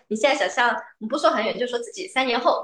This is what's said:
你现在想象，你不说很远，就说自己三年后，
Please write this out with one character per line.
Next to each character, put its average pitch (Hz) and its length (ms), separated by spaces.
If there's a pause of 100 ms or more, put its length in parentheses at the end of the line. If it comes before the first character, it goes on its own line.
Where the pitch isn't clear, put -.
你 214 80
现 277 160
在 294 60
想 185 120
象， 240 240 (260)
你 220 80
不 269 100
说 220 120
很 226 140
远， 196 160
就 247 80
说 247 120
自 233 120
己 185 160
三 262 180
年 240 140
后， - 240